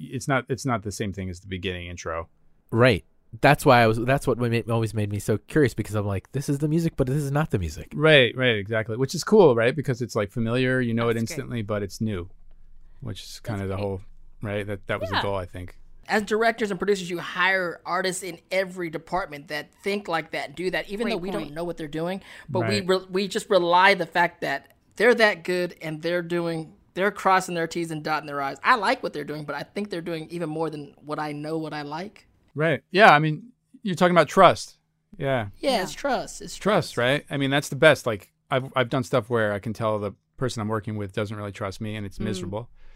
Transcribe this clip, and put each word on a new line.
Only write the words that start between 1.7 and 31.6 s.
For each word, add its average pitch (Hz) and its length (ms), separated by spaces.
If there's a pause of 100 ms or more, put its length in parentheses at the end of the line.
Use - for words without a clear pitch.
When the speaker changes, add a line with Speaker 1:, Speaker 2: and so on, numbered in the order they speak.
Speaker 1:
intro. 82 400 (420)
Speaker 2:
Right. 117 340 (360)
That's 143 240
why 127 180
I 113 40
was, 113 120
that's 131 280
what 123 120
ma-, 117 220 (120)
always 113 200
made 107 180
me 101 100
so 107 180
curious, 147 340
because 104 220
I'm 104 100
like, 98 280
"This 127 160
is 143 100
the 151 80
music, 165 300
but 156 100
this 131 100
is 143 140
not 147 220
the 110 80
music." 80 340
Speaker 1:
Right, 147 420
right, 127 200
exactly. 110 400
Which 131 180
is 165 80
cool, 170 320
right? 113 200
Because 131 280
it's, 113 140
like, 104 160
familiar, 127 480
you 120 120
know 117 180
it 113 40
Speaker 3:
That's 113 120
great. 143 120
Speaker 1:
instantly, 123 240
but 104 220
it's - 160
new, 98 280 (720)
which 101 220
is - 160
kinda 101 220
Speaker 3:
That's 98 100
Speaker 1:
the 95 60
Speaker 3:
great. 98 80
Speaker 1:
whole, 98 160 (420)
right? 104 240
That, 101 220
that 107 120
was 659 120
Speaker 3:
Yeah. - 80
Speaker 1:
the - 80
goal, 98 80
I 92 100
think. 90 300 (320)
Speaker 4:
As 208 160
directors 220 480
and 175 80
producers, 190 280
you 175 120
hire 180 680
artists 180 380
in 170 160 (100)
every 185 400
department 147 560
that 147 260 (120)
think 202 240
like 160 240
that, 139 240
do 180 160
that, 165 180
even 208 140
Speaker 3:
Great - 80
Speaker 4:
though 220 60
we 180 120
Speaker 3:
point. 196 140
Speaker 4:
don't 143 100
know 165 80
what 170 140
they're 160 100
doing. 170 360 (260)
But - 200
we 208 120
Speaker 1:
Right. 180 80
Speaker 4:
re-, 185 220
we 190 180
just 208 200
rely 180 460
the 175 120
fact 175 340
that 139 320 (240)
they're 233 180
that 208 300
good 180 360
and 156 220
they're 175 200
doing, 170 500 (220)
they're 196 180
crossing 185 420
their 165 140
T's 165 240
and 156 100
dotting 156 240
their 143 160
I's. 139 220
I 240 100
like 226 300
what - 80
they're 147 100
doing, 147 220
but 147 100
I 147 80
think 202 280
they're 180 100
doing 165 300
even 170 180
more 160 200
than 147 260 (100)
what 151 160
I 151 100
know 151 280
what 156 140